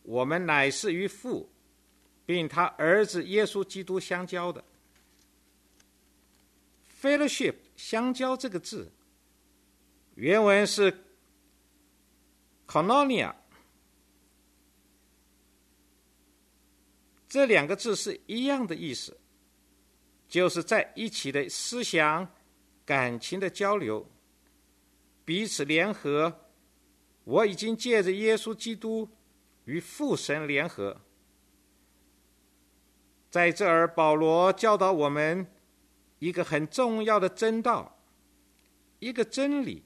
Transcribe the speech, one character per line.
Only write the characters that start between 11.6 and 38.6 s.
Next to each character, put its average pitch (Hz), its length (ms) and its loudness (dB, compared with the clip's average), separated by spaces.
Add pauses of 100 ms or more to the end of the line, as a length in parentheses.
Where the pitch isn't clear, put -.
koinonia， 208 720 2 (4000)
这 277 180 4
两 165 220 4
个 190 80 0
字 208 200 -4
是 - 320 -8
一 240 180 -4
样 269 200 0
的 170 80 -6
意 160 200 -8
思， - 260 -12 (1080)
就 180 200 2
是 170 160 -2
在 - 320 0
一 220 140 -6
起 - 240 -6
的 143 160 -2
思 - 340 -6
想、 160 440 0 (580)
感 123 340 -2
情 185 200 -8
的 190 100 -2
交 202 260 -2
流， 110 340 -6 (1160)
彼 185 200 -2
此 151 200 -4
联 165 280 2
合。 151 400 0 (920)
我 170 200 2
已 202 80 -2
经 220 220 -4
借 220 260 0
着 180 100 0
耶 220 260 2
稣 220 180 -8
基 226 180 -8
督 220 360 -6 (560)
与 160 160 -6
父 262 340 -4
神 151 320 -4
联 147 200 0
合。 - 340 -8 (2250)
在 175 220 4
这 190 160 0
儿， 165 180 6
保 156 300 4
罗 165 380 4
教 208 240 4
导 190 160 2
我 147 160 2
们 156 360 0 (760)
一 170 120 -4
个 175 100 -4
很 156 280 -2
重 226 340 0
要 214 160 4
的 185 80 2
真 220 340 0
道， 214 380 -2 (1000)